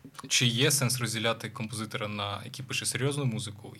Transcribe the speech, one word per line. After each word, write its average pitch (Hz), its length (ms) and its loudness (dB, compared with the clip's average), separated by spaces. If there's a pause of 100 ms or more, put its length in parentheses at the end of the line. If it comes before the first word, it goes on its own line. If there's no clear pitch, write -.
(280)
Чи - 180 4
є 120 240 4
сенс 127 300 4
розділяти 113 500 2
композитора, 107 580 -4
на, 101 360 -4
який - 200 -10
пише - 220 -2
серйозну 143 380 0
музику, 107 560 -4